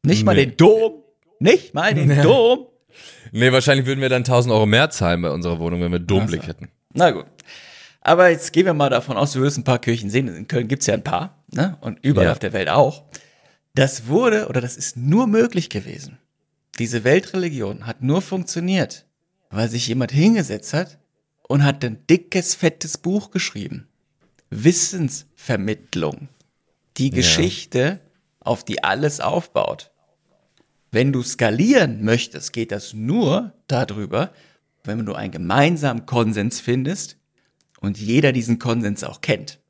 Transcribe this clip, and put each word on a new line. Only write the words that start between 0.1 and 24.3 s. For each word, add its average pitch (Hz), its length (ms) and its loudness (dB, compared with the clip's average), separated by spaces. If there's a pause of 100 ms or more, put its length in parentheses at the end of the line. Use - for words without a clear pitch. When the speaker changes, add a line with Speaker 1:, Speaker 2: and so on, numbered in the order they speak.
Speaker 1:
mal 110 120 4
Speaker 2:
Nee. 135 100 6
Speaker 1:
den 120 100 -8
Dom? 220 460 6 (380)
Nicht 269 340 2
mal 180 200 0
den 143 140 2
Speaker 2:
<laughs> 139 80 4
Nee. 143 60 4
Speaker 1:
Dom? 240 440 4 (680)
Speaker 2:
Nee, 120 200 4
wahrscheinlich 131 340 4
würden 135 140 -2
wir 135 80 0
dann 127 160 2
tausend 123 300 2
Euro 107 120 4
mehr 120 240 4
zahlen 87 320 0
bei 82 80 -2
unserer 85 280 -4
Wohnung, 85 240 -4
wenn 87 100 -2
wir 87 60 -2
Domblick 87 440 0
Speaker 1:
Ach - 20 -16
so. 78 60 -10
Speaker 2:
hätten. - 180 -14 (260)
Speaker 1:
Na 170 160 4
gut. 92 160 -8 (760)
Aber 175 300 6
jetzt 160 220 -2
gehen 180 140 4
wir 175 80 2
mal 143 160 2
davon 120 260 -2
aus, 143 160 0
du 131 80 -2
wirst 139 180 0
ein - 60 -8
paar 123 160 2
Kirchen 113 300 -2
sehen. 127 180 0
In 85 180 -10
Köln 123 220 -2
gibt's 139 180 -2
ja - 80 2
ein - 80 -4
paar, - 400 -6 (100)
ne? 170 280 -2
Und - 220 -10
überall 113 240 4
Speaker 2:
Ja. 80 60 2
Speaker 1:
auf - 60 -4
der 95 140 -6
Welt 95 160 -2
auch. 131 360 2 (680)
Das 131 320 0
wurde, 214 420 2
oder - 120 -2
das 127 160 -8
ist - 200 -10
nur 156 300 2
möglich 220 440 0
gewesen, - 480 -12 (600)
diese 117 260 -4
Weltreligion 139 800 0
hat 117 160 -10
nur 151 200 0
funktioniert, 180 840 -4 (440)
weil 110 180 -2
sich 120 200 -6
jemand 120 240 -2
hingesetzt 151 600 0
hat 170 260 -6 (440)
und 143 220 2
hat 139 200 0
ein 110 220 -8
dickes, 175 480 0
fettes 160 420 -4
Buch 196 360 -4
geschrieben. - 560 -8 (600)